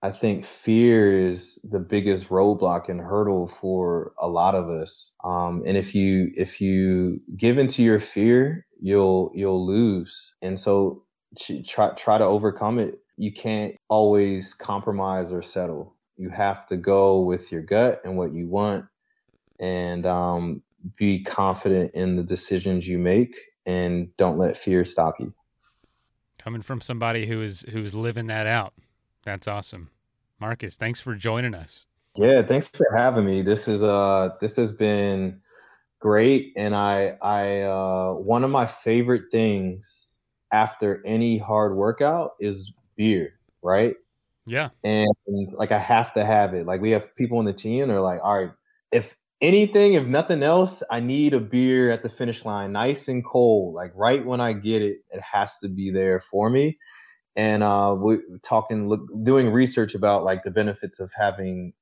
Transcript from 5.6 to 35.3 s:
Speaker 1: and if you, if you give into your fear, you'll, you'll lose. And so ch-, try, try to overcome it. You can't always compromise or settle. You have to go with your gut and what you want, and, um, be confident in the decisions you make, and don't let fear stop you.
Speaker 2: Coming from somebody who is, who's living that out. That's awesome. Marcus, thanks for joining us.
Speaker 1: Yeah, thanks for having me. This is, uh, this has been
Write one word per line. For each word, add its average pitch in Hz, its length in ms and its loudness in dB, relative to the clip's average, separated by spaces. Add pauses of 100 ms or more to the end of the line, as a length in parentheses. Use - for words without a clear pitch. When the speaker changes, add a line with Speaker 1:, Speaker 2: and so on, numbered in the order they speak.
Speaker 1:
and 98 120 0
if 95 160 -4
you, 95 440 2
if - 240 -6
you 92 580 0 (160)
give 117 220 2
into 131 260 2
your 110 160 6
fear, 127 680 2 (140)
you'll, 95 560 2
you'll 92 300 -2
lose. 98 760 -2
And 95 180 -8
so 98 440 0 (340)
ch-, - 300 -12
try, - 280 0
try 107 220 2
to 110 80 4
overcome 104 540 0
it. - 200 -4 (180)
You 104 140 -4
can't 107 440 -6 (140)
always 101 680 2
compromise 95 760 -4
or 87 120 -8
settle. 82 520 -8 (220)
You 92 120 -10
have 98 380 -4
to 95 100 -6
go 98 440 4
with 90 300 -4
your 82 100 -8
gut 110 420 0
and 92 140 -6
what 85 160 -4
you 85 140 -8
want, 98 380 -2 (720)
and, 90 460 -4
um, 87 580 -2 (320)
be 98 280 0
confident 95 680 0
in 92 220 -2
the 87 80 -2
decisions 90 640 -4
you 90 100 -4
make, 92 380 2 (300)
and 87 500 -4
don't 87 220 2
let 90 180 0
fear 90 300 0
stop 80 340 -2
you. - 140 -10 (1040)
Speaker 2:
Coming 113 240 -12
from 123 180 -10
somebody 117 460 -4
who 110 160 -4
is, 101 280 -10
who's 107 240 -8
living 113 340 -6
that 110 200 -4
out. 110 260 -2 (520)
That's 98 200 -10
awesome. 101 440 -10 (500)
Marcus, 110 380 -8
thanks 120 240 -6
for 120 140 -8
joining 113 380 -2
us. 82 320 -18 (300)
Speaker 1:
Yeah, 120 280 6
thanks 139 240 0
for - 280 2
having 117 300 4
me. 95 160 0
This 104 260 0
is, 104 160 0
uh, 98 460 2 (100)
this - 160 -4
has 117 160 0
been 101 680 0 (580)